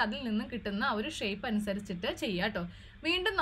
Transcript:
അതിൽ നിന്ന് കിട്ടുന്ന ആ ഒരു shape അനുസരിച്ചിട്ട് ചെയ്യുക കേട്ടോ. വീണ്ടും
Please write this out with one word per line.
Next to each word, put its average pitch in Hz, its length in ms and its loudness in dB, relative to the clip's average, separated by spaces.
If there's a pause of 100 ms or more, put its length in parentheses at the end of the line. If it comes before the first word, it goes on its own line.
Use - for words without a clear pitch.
അതിൽ 247 140 -2 (100)
നിന്ന് 220 220 2
കിട്ടുന്ന 208 400 -2
ആ 214 80 2
ഒരു 277 100 0 (100)
shape 202 320 -2
അനുസരിച്ചിട്ട് 208 580 0 (140)
ചെയ്യുക 185 200 2
കേട്ടോ. 208 200 2 (440)
വീണ്ടും 370 340 2